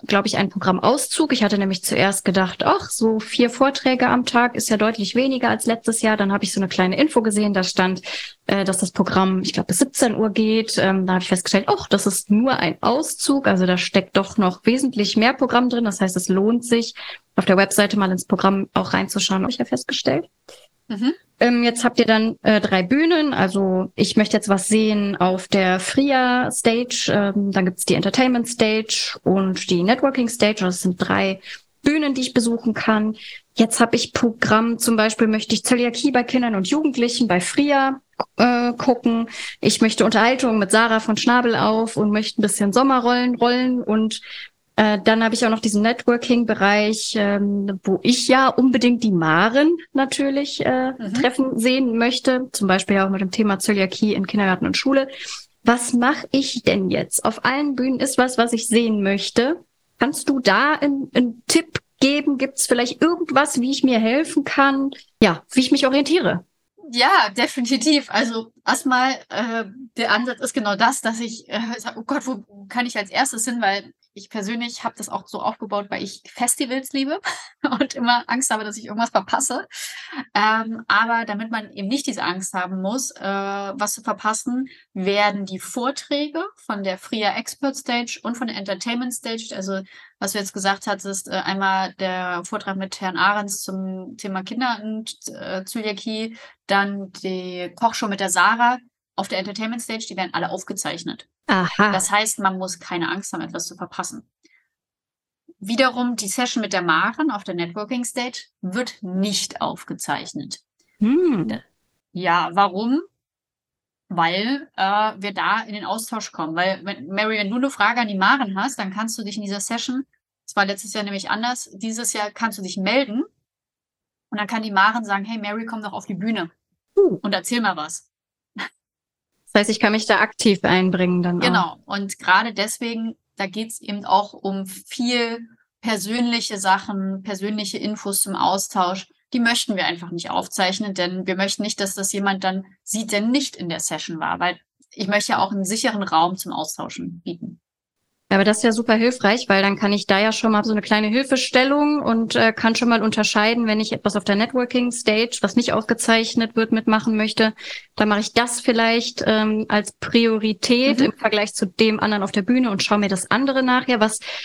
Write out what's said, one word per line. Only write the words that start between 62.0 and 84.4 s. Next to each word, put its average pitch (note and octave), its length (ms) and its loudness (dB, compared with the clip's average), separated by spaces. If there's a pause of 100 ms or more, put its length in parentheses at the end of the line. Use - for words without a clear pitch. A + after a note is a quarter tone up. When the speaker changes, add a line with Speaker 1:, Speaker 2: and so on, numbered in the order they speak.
Speaker 1:
Gibt's C4+ 260 -2
vielleicht B3 360 0
irgendwas, D4+ 600 2
wie B3 80 0
ich C#4 140 -2
mir B3+ 160 4
helfen C4+ 440 2
kann? C#4 460 2 (320)
Ja, F3 300 4
wie - 80 0
ich B3+ 120 2
mich C#4 140 4
orientiere? C#4 600 2 (460)
Speaker 2:
Ja, A#3+ 380 4
definitiv. B3+ 840 0
Also A3+ 400 -2 (140)
erstmal, B3+ 480 2 (160)
äh, A3+ 360 -4 (320)
der A3+ 140 0
Ansatz A#3+ 300 -2
ist B3+ 120 -6
genau G#3 220 -2
das, A#3 260 2
dass A3+ 180 -4
ich, A3+ 280 -10
äh, G#3 120 -6 (180)
sag, A3+ 180 -12
„Oh A3+ 80 -12
Gott, C#4 240 -4
wo A3 160 -6 (240)
kann A#3+ 180 -4
ich A#3 120 -8
als G3+ 120 -4
erstes A#3+ 360 -2
hin?“ A#3+ 160 -4
Weil G3 320 -2 (220)
ich G3+ 140 -20
persönlich A#3 540 -8
hab A3+ 120 -6
das - 140 -12
auch F#3+ 180 -10
so - 140 -10
aufgebaut, G3+ 480 -6
weil - 140 -8
ich G3 240 -14
Festivals C4 640 -4
liebe C#4 260 -4 (440)
<laughs> B3+ 180 0
und C4+ 140 -4
immer A#3+ 320 2
Angst B3 240 -2
habe, A3 120 -2
dass G#3+ 140 -10
ich A3 80 -16
irgendwas A3 240 -4
verpasse. - 580 -2 (680)
Ähm, A3 520 0
aber A3+ 380 2
damit G#3+ 240 -6
man G#3+ 220 -8
eben G3 160 -8
nicht C#4 180 -2
diese G#3+ 160 -6
Angst F#3+ 320 -4
haben F#3 280 -4
muss, A3 300 -4
äh, - 120 -14
was G3 680 -4
zu - 100 -10
verpassen, A3 640 -4 (260)